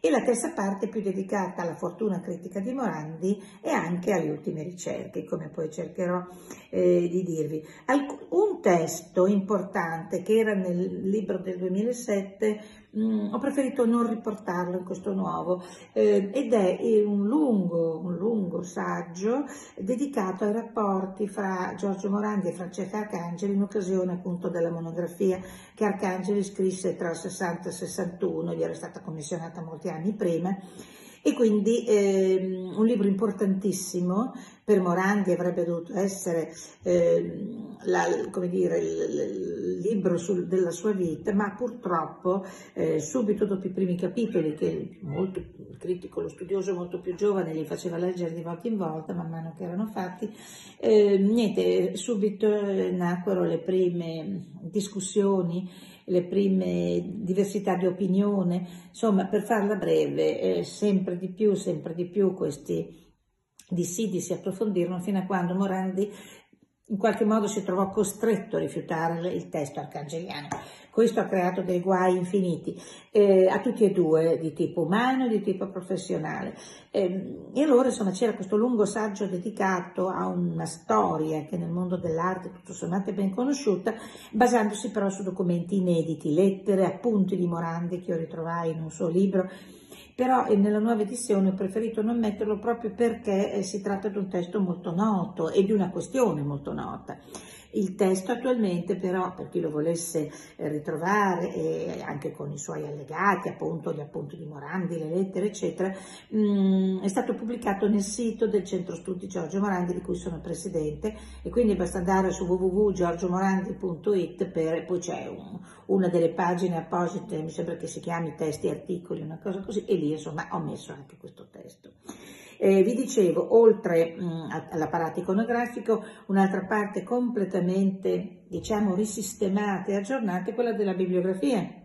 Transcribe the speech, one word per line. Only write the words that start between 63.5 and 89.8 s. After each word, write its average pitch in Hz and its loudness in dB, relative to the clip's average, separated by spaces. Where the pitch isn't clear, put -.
dissidi 180 -2
si - -6
approfondirono 180 -2
fino 202 -2
a 175 0
quando 180 0
Morandi 190 0
in 202 -2
qualche 214 4
modo 214 4
si 202 -2
trovò 190 2
costretto 208 0
a - 2
rifiutare 165 -2
il 175 -6
testo 151 -4
arcangeliano. 147 -8
Questo 226 4
ha 185 0
creato 185 0
dei 180 0
guai 185 4
infiniti, 180 0
eh, 196 8
a 190 4
tutti 226 2
e 196 6
due, 160 4
di 160 -2
tipo 170 0
umano 247 2
e - 2
di 214 2
tipo 190 -2
professionale. - -6
Ehm, 180 -2
e 262 4
allora, 262 8
insomma, 214 2
c'era 214 0
questo 190 -2
lungo 226 4
saggio 208 -4
dedicato 185 -2
a 185 -2
una 175 -2
storia 160 0
che 180 -6
nel 170 -4
mondo 180 -2
dell'arte 175 -2
tutto - -18
sommato 196 -4
è 185 -4
ben 196 0
conosciuta, 226 0
basandosi 220 4
però 196 0
su 196 -8
documenti 180 0
inediti, 165 2
lettere, 190 4
appunti 202 2
di 175 2
Morandi 170 -2
che - -8
io 170 0
ritrovai 165 -4
in 160 -4
un 160 -6
suo - -2
libro. 185 4